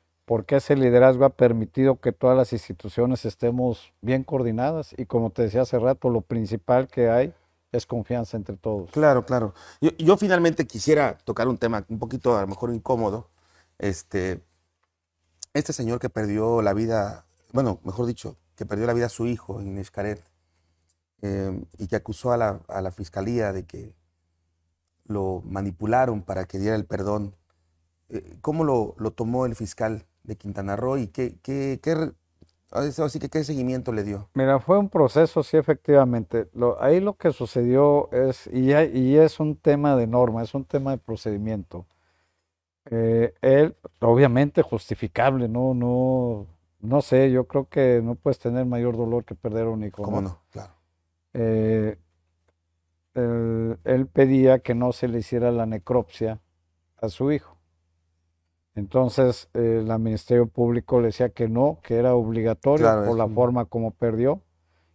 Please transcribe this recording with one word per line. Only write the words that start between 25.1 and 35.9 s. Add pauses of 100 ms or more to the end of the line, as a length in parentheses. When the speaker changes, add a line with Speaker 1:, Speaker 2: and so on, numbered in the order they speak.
Speaker 2:
manipularon
para
que
diera
el
perdón. (760)
Eh,
¿cómo
lo,
lo
tomó
el
fiscal (180)
de
Quintana
Roo
y
qué,
qué,
qué
re-, (580)
ahora
sí
que
qué
seguimiento
le
dio?
Speaker 1:
Mira,
fue
un
proceso,
sí,
efectivamente.